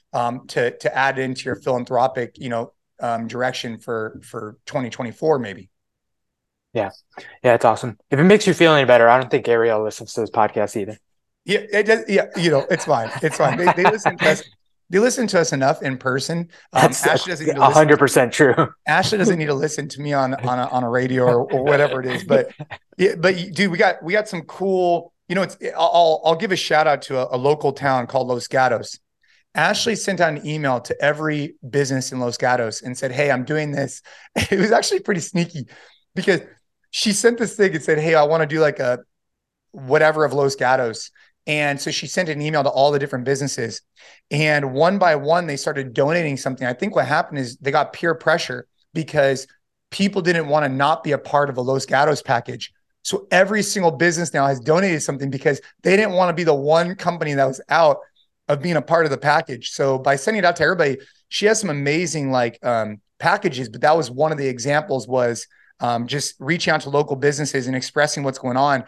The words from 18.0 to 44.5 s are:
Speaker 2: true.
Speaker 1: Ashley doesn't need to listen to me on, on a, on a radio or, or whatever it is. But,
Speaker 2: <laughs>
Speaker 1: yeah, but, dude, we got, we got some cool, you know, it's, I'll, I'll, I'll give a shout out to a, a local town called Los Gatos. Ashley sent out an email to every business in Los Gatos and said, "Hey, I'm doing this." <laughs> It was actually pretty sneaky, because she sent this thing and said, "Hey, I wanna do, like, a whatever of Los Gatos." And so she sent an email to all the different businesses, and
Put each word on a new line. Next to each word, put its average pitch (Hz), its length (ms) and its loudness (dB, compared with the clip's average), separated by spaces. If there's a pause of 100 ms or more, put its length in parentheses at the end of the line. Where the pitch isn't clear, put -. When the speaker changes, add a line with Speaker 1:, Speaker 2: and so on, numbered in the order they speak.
Speaker 2:
true. 143 400 4 (120)
Speaker 1:
Ashley 185 340 0
doesn't 175 200 2
need 156 60 -4
to 147 80 -2
listen 147 340 -4
to 135 140 -14
me 147 100 -4
on, 135 220 0
on 127 260 -4
a, 123 80 -2
on 127 160 -2
a 117 60 -4
radio 127 340 0
or, 123 260 2
or 131 140 0
whatever 143 380 2
it 127 60 -6
is. 123 180 -6
But, 135 260 2 (240)
Speaker 2:
<laughs> - 220 -20
Speaker 1:
yeah, 202 200 2
but, 185 200 2 (160)
dude, 180 180 0
we 170 60 -4
got, 185 260 2
we 160 80 -8
got 208 160 0
some 170 140 -10
cool, 180 720 -2 (160)
you 180 60 -2
know, 190 80 0
it's, - 120 -6 (220)
I'll, 165 160 2
I'll, 165 320 4
I'll 165 100 4
give 190 160 -4
a 175 60 0
shout 156 300 2
out 143 160 0
to 135 160 -4
a, 127 180 -2
a - 0 -
local 143 340 0
town 135 340 -2
called 127 220 -2
Los 123 220 -4
Gatos. 123 500 0 (560)
Ashley 202 400 0
sent 190 240 -4
out 160 140 2
an 147 120 -10
email 143 360 -2
to - 200 -8
every 147 540 -2 (140)
business 131 420 -2
in 131 80 -8
Los 120 160 -4
Gatos 123 460 -2
and 123 160 -10
said, 127 160 -6
"Hey, 143 180 0
I'm 127 140 -2
doing 151 260 -4
this." 139 300 -6 (340)
<laughs> - 0 -
It 196 240 0
was 214 140 2
actually 370 260 0
pretty 202 220 -4
sneaky, 165 460 -4 (480)
because 190 260 0 (480)
she - 240 -2
sent 233 240 2
this 233 180 -4
thing 190 180 2
and 156 80 -6
said, 160 160 0
"Hey, 160 180 2
I 151 80 6
wanna 160 220 2
do, 156 140 -4
like, 147 200 2
a 123 200 -2 (720)
whatever 156 540 2
of 131 80 -2
Los 139 240 0
Gatos." 127 540 -2 (360)
And 147 340 -2
so - 80 -6
she - 160 -6
sent 175 240 -4
an 147 100 -6
email 151 220 -2
to 135 80 0
all 135 220 2
the 147 80 0
different 135 260 -6
businesses, 131 560 -4 (480)
and 147 440 0